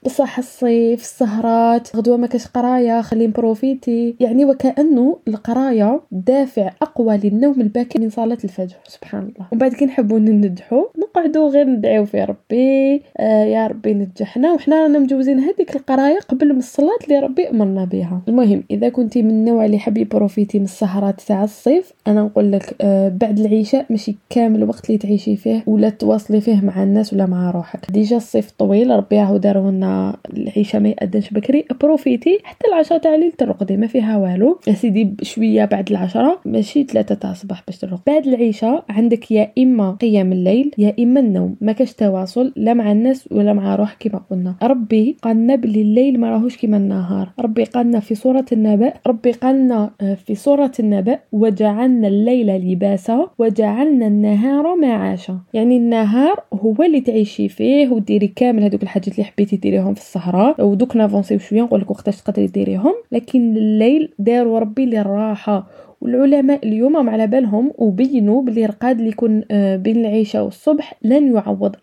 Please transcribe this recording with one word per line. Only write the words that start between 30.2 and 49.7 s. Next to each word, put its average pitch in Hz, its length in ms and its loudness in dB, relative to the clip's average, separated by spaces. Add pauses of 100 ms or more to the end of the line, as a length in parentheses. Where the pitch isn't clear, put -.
العشاء 208 480 -4
ما 214 80 2
يأذنش 208 400 -4
بكري، 214 360 0 (160)
بروفيتي 294 600 2
حتى - 240 -4
العشرة 330 300 2
تاع 320 180 2
الليل 339 160 2
ترقدي، 196 460 -2
ما 220 100 0
فيها 220 300 -2
والو. 196 500 0
يا 220 60 2
سيدي، 214 300 0
بشوية 214 600 0
بعد 196 240 -2
العشرة، 220 560 0
ماشي 220 380 -2
ثلاثة 214 320 -2
تاع 196 160 -6
الصباح 185 360 -12
باش 185 100 -12
ترقد. 185 300 -8
بعد 285 200 0
العشاء 240 600 0
عندك 226 420 0
يا 214 260 0
إما 240 340 2
قيام 202 400 0
الليل 196 460 0
يا 208 220 2
إما 247 200 2
النوم، 190 420 0
ما 214 100 0
كاش 233 220 -2
تواصل 202 600 -2
لا 220 180 0
مع 220 180 0
الناس 247 400 0
ولا 208 220 2
مع 196 220 -2
روحك 208 240 -2
كما 208 220 -6 (100)
قلنا. 180 320 -4
ربي 233 580 0
قالنا 226 340 0
بلي 220 260 -2
الليل 240 380 2
ما 233 100 0
راهوش 233 280 -2
كيما 208 200 0
النهار. 190 520 -2 (100)
ربي 226 240 -2
قالنا 233 360 0
في 214 160 -4
سورة 262 360 0
النبأ، 214 420 2 (140)
ربي 247 240 0
قالنا، 247 580 0 (120)